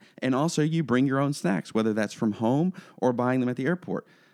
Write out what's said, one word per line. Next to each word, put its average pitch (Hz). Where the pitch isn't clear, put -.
and 127
also 156
you 160
bring 127
your 135
own 143
snacks, 175
whether 110
that's 107
from 107
home 143
or 123
buying 127
them 123
at 123
the 131
airport. 160